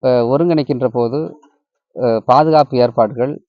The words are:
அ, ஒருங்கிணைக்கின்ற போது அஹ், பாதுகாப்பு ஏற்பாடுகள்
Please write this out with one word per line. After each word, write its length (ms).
அ, 40
ஒருங்கிணைக்கின்ற 640
போது 520
அஹ், 300
பாதுகாப்பு 500
ஏற்பாடுகள் 560